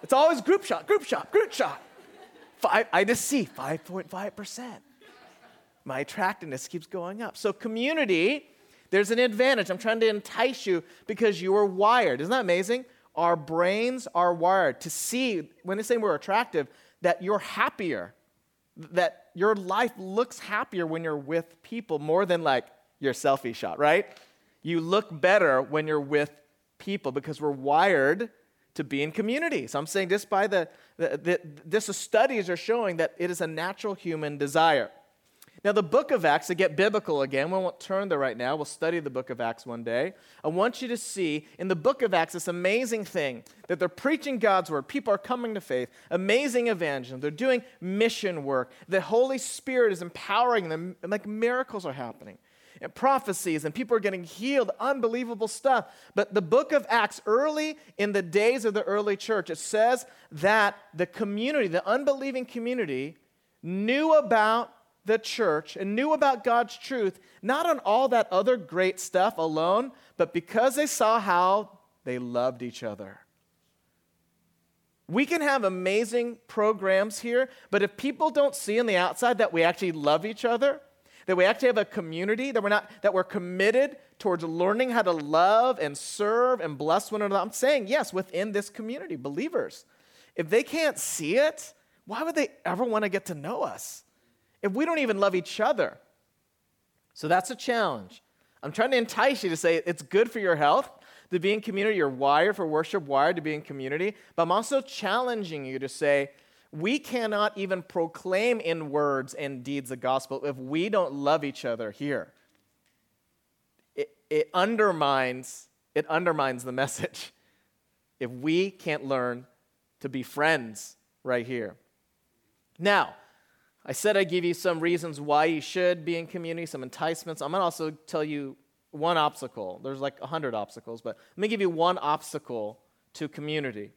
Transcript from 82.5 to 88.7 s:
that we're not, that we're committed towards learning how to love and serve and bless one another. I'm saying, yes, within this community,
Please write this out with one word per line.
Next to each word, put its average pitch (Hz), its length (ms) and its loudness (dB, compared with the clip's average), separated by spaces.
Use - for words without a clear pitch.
that 226 120 0
we're 202 60 -2
not, 208 220 0
that 196 120 2
we're 185 100 2
committed 202 720 0
towards 175 260 0
learning 190 460 0
how 233 120 2
to 180 100 2
love 180 680 4
and 147 160 -2
serve 233 640 0
and 151 160 -6
bless 160 340 0
one 214 120 -4
another. 196 180 0
I'm 208 120 -4
saying, 262 340 2
yes, 254 260 0
within 190 400 -4
this 202 160 -2
community, 233 480 -10